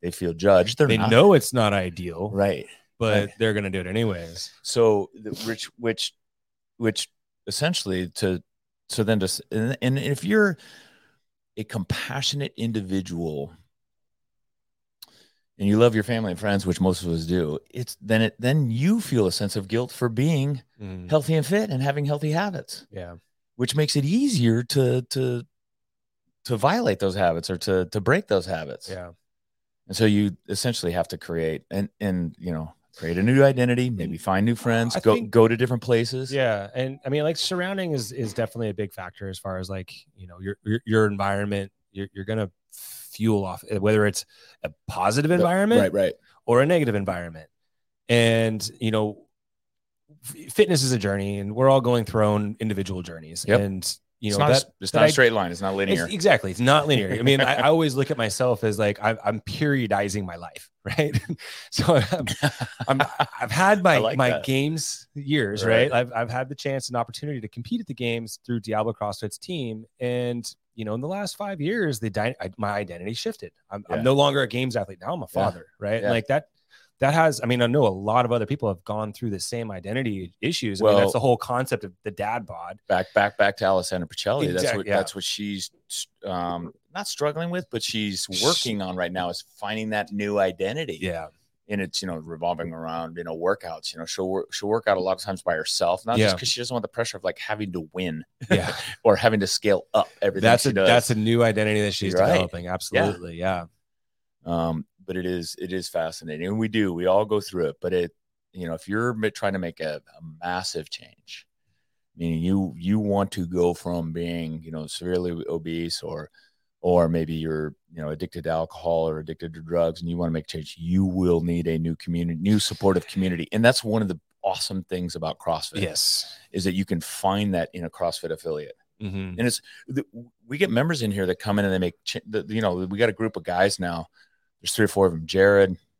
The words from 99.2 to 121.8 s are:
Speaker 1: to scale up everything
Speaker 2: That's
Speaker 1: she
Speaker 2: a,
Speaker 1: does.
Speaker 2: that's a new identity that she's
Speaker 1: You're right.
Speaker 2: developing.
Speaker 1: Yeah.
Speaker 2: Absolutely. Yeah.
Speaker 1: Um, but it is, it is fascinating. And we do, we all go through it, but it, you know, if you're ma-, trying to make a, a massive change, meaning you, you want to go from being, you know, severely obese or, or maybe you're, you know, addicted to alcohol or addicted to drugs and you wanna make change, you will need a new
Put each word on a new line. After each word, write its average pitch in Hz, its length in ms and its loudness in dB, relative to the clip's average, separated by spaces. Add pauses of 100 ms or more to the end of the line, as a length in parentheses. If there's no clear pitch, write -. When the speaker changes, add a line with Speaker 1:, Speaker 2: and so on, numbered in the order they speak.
Speaker 1:
to 98 80 2
scale - 440 2
up 107 160 4 (140)
everything 98 260 2
Speaker 2:
That's 120 140 6
Speaker 1:
she 143 80 0
Speaker 2:
a, - 20 2
Speaker 1:
does. 98 160 4
Speaker 2:
that's 117 220 6
a 117 60 2
new 113 260 4
identity 107 400 2
that 101 100 0
she's 95 200 -2
Speaker 1:
You're 90 100 4
right. 127 100 6
Speaker 2:
developing. 87 340 0
Speaker 1:
Yeah. 90 80 -6
Speaker 2:
Absolutely. 90 640 -2
Yeah. 87 300 -2 (800)
Speaker 1:
Um, 82 400 -2 (180)
but 92 120 -8
it 90 100 -4
is, 90 320 -6
it 87 140 -8
is 92 160 -6
fascinating. 80 580 -6
And 104 120 -2
we 113 100 0
do, 107 240 0
we 85 140 -4
all 98 180 4
go 104 160 0
through 90 260 -4
it, 69 140 -8
but 90 120 -4
it, 87 200 -2 (400)
you 90 140 -12
know, 82 80 -6
if - 140 -12
you're 113 260 -2
ma-, 110 200 -2
trying 101 200 -2
to 95 40 -4
make 87 220 -8
a, 76 160 -4
a - 280 -20 (200)
massive 90 460 -6
change, - 560 -18 (680)
meaning 82 260 -4
you, 95 340 0
you 92 220 0
want 101 340 0
to 90 140 -4
go 87 280 2
from 85 380 -4
being, 82 500 -6
you 80 80 -16
know, 80 160 -8
severely 87 600 -4
obese 82 540 -6
or, 78 280 -10 (500)
or 87 280 4
maybe 80 260 -2
you're, 78 400 -4 (180)
you 82 100 -14
know, 76 80 -6
addicted 78 340 -10
to 82 60 -4
alcohol 80 580 -2
or 78 100 -4
addicted 80 360 -10
to 82 60 -16
drugs 85 400 0
and 87 100 -6
you 85 60 -2
wanna 85 140 0
make 80 160 -4
change, 78 320 -12
you 90 260 2
will 90 360 2
need 85 260 -2
a 82 120 0
new 82 180 -2